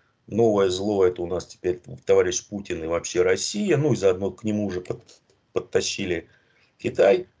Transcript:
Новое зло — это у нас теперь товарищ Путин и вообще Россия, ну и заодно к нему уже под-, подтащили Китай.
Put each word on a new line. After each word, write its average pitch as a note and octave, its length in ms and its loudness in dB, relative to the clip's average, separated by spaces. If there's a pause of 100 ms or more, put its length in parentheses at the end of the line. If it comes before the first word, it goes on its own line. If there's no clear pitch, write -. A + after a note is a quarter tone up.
(280)
Новое G2+ 420 2
зло — G2 380 2
это F2+ 160 -2
у E2+ 40 -4
нас E2+ 200 -6
теперь F2+ 340 -4 (240)
товарищ F#2 420 2
Путин F#2 360 -8
и D#2+ 40 -6
вообще E2+ 360 -2
Россия, F3+ 540 0
ну C#3+ 160 2
и G#2 40 0
заодно F#2+ 340 0
к - 120 -18
нему G#2+ 240 -2
уже F2+ 140 -6
под-, - 220 -12 (500)
подтащили F#2 760 -4 (500)
Китай. G2 480 2 (140)